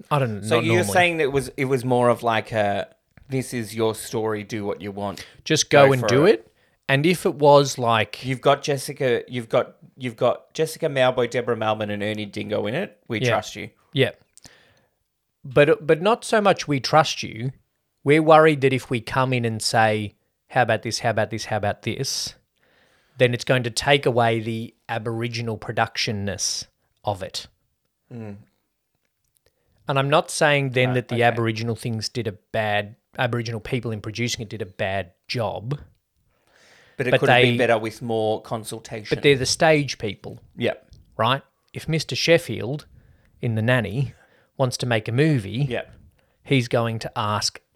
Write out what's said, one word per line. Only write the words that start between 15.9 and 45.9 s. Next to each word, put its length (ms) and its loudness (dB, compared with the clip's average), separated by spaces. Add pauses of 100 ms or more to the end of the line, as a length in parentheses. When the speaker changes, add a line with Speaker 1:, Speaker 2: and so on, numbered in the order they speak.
Speaker 1:
not 220 2
so 160 2
much 280 2
"we 120 0
trust 440 2
you." 280 -8 (520)
We're 200 4
worried 380 8
that 120 4
if 160 -4
we 100 -2
come 340 -2
in 120 0
and 160 -4
say, 540 0 (340)
"How 140 2
about 180 0
this, 180 -6
how 120 0
about 180 0
this, 160 -8
how 120 -2
about 260 -4
this?" 520 -6 (840)
then 180 4
it's 80 -6
going 180 0
to 80 -4
take 380 2
away 320 2
the 340 -8 (160)
Aboriginal 680 -6
productionness 1080 -4 (380)
of 180 -4
it. 240 -10 (640)
Speaker 2:
Mm. 260 -14 (1500)
Speaker 1:
And 120 0
I'm 100 0
not 220 2
saying 400 2
then 180 2
Speaker 2:
Right, 60 0
Speaker 1:
that 140 -2
the 60 -4
Speaker 2:
okay. 80 2
Speaker 1:
Aboriginal 520 0
things 340 -6
did 180 -6
a 40 -4
bad, 640 -2 (240)
Aboriginal 400 -2
people 320 -6
in 100 -8
producing 400 -6
it 80 -12
did 120 -10
a 40 -8
bad 460 -4 (160)
job. 520 -4 (1160)
Speaker 2:
But 100 -4
it 40 -2
Speaker 1:
But 80 4
Speaker 2:
could 100 4
have 120 6
Speaker 1:
they 100 6
Speaker 2:
been 60 0
better 200 4
with 240 -6
more 400 -2
consultation. 760 -10
Speaker 1:
But 80 -2
they're 140 6
the 80 -2
stage 540 2
people. 400 -8 (160)
Speaker 2:
Yeah. 200 -2 (420)
Speaker 1:
Right? 240 2 (320)
If 160 -12
Mister 260 -2
Sheffield 720 0 (540)
in 140 -2
The 60 0
Nanny 520 0 (440)
wants 200 0
to 80 -6
make 220 -2
a 40 -4
movie, 580 0
Speaker 2:
Yeah. 140 -4 (600)